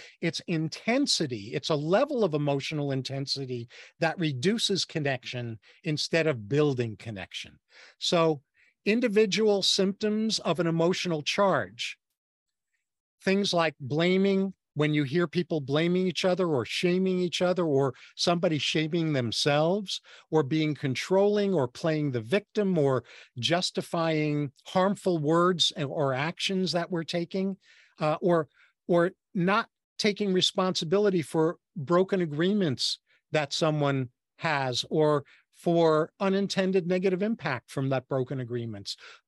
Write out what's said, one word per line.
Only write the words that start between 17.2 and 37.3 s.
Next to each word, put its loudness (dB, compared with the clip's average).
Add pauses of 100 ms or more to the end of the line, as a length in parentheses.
other 2
or 2 (220)
somebody 0
shaming 0
themselves 0 (300)
or 4
being 0
controlling 0
or 2
playing -2
the -2
victim 0
or 2 (380)
justifying -2 (140)
harmful 2
words 2
and, -2
or 0
actions -2
that -2
we're -2
taking, -4 (440)
uh, 0
or, 2 (380)
or 2 (220)
not 2 (300)
taking 0
responsibility 2
for 0 (200)
broken 2
agreements 0 (340)
that 0
someone 0 (280)
has, -2
or 2 (300)
for 2
unintended 0
negative 0
impact -4